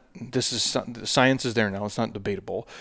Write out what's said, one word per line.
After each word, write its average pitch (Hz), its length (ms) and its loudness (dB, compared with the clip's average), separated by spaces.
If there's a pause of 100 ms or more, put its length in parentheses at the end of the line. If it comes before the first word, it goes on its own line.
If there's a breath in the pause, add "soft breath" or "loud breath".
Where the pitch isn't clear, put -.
(160)
this 127 380 -2
is, 110 100 0
sci-, - 280 -2
the 107 160 -8
science 131 380 6
is 113 100 0
there 110 160 4
now, 98 140 -4
it's 104 120 -6
not 113 160 -2
debatable. 98 540 -6 (140 loud breath)